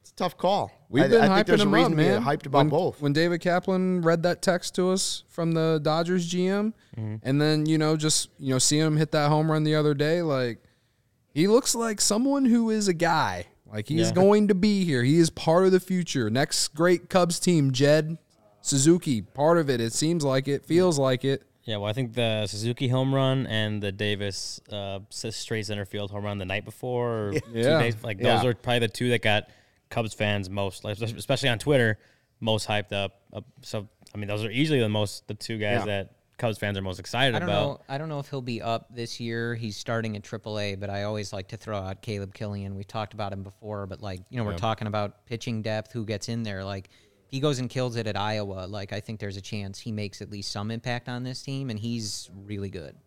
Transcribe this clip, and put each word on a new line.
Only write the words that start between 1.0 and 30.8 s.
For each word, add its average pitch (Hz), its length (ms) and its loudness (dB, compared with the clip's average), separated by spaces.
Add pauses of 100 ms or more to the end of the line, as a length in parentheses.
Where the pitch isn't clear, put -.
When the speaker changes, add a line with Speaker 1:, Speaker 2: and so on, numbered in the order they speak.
Speaker 1:
I, 180 40 2
Speaker 2:
been 226 120 8
Speaker 1:
I 220 60 8
think 196 60 8
Speaker 2:
hyping 208 140 6
Speaker 1:
there's 214 140 6
a - 40 6
Speaker 2:
him - 100 4
Speaker 1:
reason - 180 6
Speaker 2:
up, 156 60 2
Speaker 1:
to 151 60 6
be - 40 6
Speaker 2:
man. - 140 2
Speaker 1:
hyped 143 240 0
about 143 120 4
Speaker 2:
When, 147 100 6
Speaker 1:
both. 151 340 0
Speaker 2:
when 143 100 2
David 165 280 2
Kaplan 185 640 0
read 165 200 4
that 175 200 0
text - 340 0
to 180 140 2
us - 380 -2
from 165 240 -2
the 160 300 2
Dodgers 170 440 0
G 180 200 -2
M, 208 280 0 (220)
Speaker 3:
Mm-hmm. 110 260 -6
Speaker 2:
and 135 180 2
then, 151 260 2
you 156 120 2
know, 156 180 2
just, 156 420 -2
you 135 120 -6
know, 131 80 2
seeing 151 240 2
him 156 140 2
hit 156 160 0
that 147 160 2
home 156 220 2
run 156 140 2
the 151 100 2
other 147 200 2
day, 156 280 0
like, 131 360 -2 (760)
he 156 140 2
looks 226 280 4
like 226 260 -2
someone 269 460 2
who 226 240 4
is 214 180 0
a 180 60 4
guy. 151 520 0 (240)
Like, 107 180 -6
he 160 120 2
is 170 80 4
Speaker 3:
Yeah. 170 60 0
Speaker 2:
going 202 340 6
to 208 60 4
be 196 300 2
here. 135 200 2
He 147 140 6
is 165 120 6
part 175 360 4
of 185 60 6
the 185 80 6
future. 165 500 -2
Next 131 380 0
great 170 420 2
Cubs 175 280 2
team, 156 320 4
Jed 151 460 4 (460)
Suzuki, 143 580 4
part 151 380 2
of 156 100 0
it. 127 120 2
It 113 120 -2
seems 160 320 0
like 135 240 0
it, 139 160 -2
feels 170 340 4
like 131 260 2
it. 135 200 0 (200)
Speaker 3:
Yeah, 110 120 -4
well, 104 140 -2
I - 20 -2
think 117 220 -4
the 110 320 0
Suzuki 113 420 -2
home 131 260 2
run 135 320 2
and 107 360 -2
the 101 100 -4
Davis, 101 680 -4 (140)
uh, 98 280 -8 (120)
s-, - 240 -8
straight 110 300 -6
center 104 180 -6
field 101 260 -8
home 101 140 -8
run 104 140 -4
the 92 80 -6
night 98 180 -4
before, 120 460 -4 (180)
or 101 60 -4
Speaker 1:
Yeah. - 60 0
Speaker 3:
two 117 200 -8
Speaker 2:
Yeah. 143 180 4
Speaker 3:
days, 117 240 2
like, 107 180 -6
Speaker 1:
Yeah. 120 160 4
Speaker 3:
those 101 100 2
are 120 80 2
probably 120 260 0
the 117 80 0
two 123 220 -2
that 117 100 2
got 104 300 2 (400)
Cubs 113 240 -4
fans 104 360 0
most, 98 320 -6